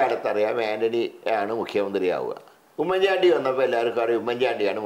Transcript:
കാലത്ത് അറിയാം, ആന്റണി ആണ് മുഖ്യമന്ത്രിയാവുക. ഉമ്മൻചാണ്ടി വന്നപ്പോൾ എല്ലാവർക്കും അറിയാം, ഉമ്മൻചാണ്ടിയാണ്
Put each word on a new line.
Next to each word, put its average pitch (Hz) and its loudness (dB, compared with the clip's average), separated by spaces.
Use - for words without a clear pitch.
കാലത്ത് 120 0
അറിയാം, 107 0
ആന്റണി 113 0
ആണ് 101 -4
മുഖ്യമന്ത്രിയാവുക. 92 -2
ഉമ്മൻചാണ്ടി 185 2
വന്നപ്പോൾ 131 0
എല്ലാവർക്കും 117 0
അറിയാം, 117 2
ഉമ്മൻചാണ്ടിയാണ് 107 -2